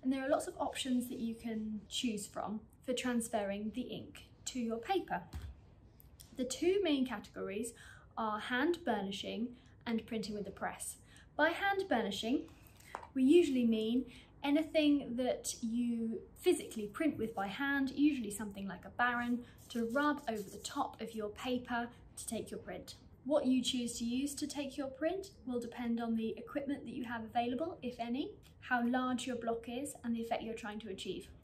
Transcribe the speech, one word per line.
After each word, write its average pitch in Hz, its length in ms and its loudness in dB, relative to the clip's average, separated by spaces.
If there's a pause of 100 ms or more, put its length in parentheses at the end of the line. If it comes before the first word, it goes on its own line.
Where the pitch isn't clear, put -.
And 262 80 2
there 269 140 0
are 277 40 0
lots - 180 2
of - 120 -10
options 247 480 0
that - 120 -8
you 226 160 -4
can 220 520 -4
choose 208 400 -2
from - 320 -6 (260)
for 262 80 0
transferring 220 800 0
the 254 100 -4
ink - 420 -10 (200)
to - 140 -6
your 226 180 0
paper. 226 440 0 (1120)
The 262 80 -2
two 359 400 2
main 277 240 4
categories 202 640 -6 (480)
are 214 200 0
hand 285 440 2
burnishing 196 640 -2 (380)
and 226 220 0
printing 214 260 -4
with 208 100 -4
the 190 60 -6
press. - 460 -6 (400)
By 311 140 6
hand 392 380 2
burnishing, 226 600 2 (680)
we 262 80 2
usually 277 420 8
mean 226 420 4 (380)
anything 285 760 4
that - 440 0
you 233 600 0 (120)
physically - 540 2
print 294 320 2
with 220 160 -2
by 196 100 0
hand, 277 460 0
usually 269 400 4
something 196 360 -6
like 180 180 -8
a 196 40 -10
Baron, 240 540 2 (260)
to 233 240 -2
rub 285 340 4
over 220 140 -2
the 190 220 -10
top - 360 -4
of - 140 -8
your 214 160 -4
paper 247 600 -2 (260)
to - 120 -10
take 208 220 -4
your 214 100 -6
print. - 360 -10 (280)
What 277 220 4
you 262 160 6
choose 240 380 0
to 233 40 -2
use 262 300 0
to 294 140 -4
take 285 300 -4
your 269 100 -2
print 339 420 -2 (160)
will 247 140 -2
depend 233 420 -2
on 226 140 0
the 220 240 0
equipment 277 460 -4
that 233 100 -8
you 262 80 -4
have 226 200 -6
available, 247 600 -2
if 240 160 -6
any, 254 320 -2 (300)
how 247 220 2
large 254 440 0
your 247 80 -2
block 233 320 -2
is, 254 260 -6 (100)
and 233 120 0
the 233 60 -4
effect - 200 -2
you're 220 140 -6
trying 214 240 -8
to 220 100 -10
achieve 190 380 -6 (160)